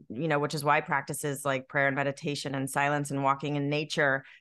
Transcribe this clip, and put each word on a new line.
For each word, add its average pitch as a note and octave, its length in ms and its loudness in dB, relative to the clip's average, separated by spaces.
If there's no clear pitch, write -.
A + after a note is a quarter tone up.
you C#3+ 200 -4
know, D3 100 2
which D3 160 0
is C#3+ 80 -2
why D3+ 200 4
practices C#3+ 640 -2
like C3+ 220 0
prayer C#3 220 2
and C3+ 80 0
meditation C#3+ 580 -2
and C3+ 160 -2
silence C#3+ 400 0
and C#3 140 -2
walking C#3+ 320 0
in C#3+ 120 0
nature, D3 560 0